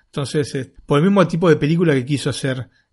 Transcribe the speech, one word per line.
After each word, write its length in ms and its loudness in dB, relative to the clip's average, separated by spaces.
Entonces, 500 -4
eh, 180 -10
por 100 2
el 80 2
mismo 220 4
tipo 200 0
de 100 6
película 360 0
que 100 0
quiso 280 -4
hacer 360 -6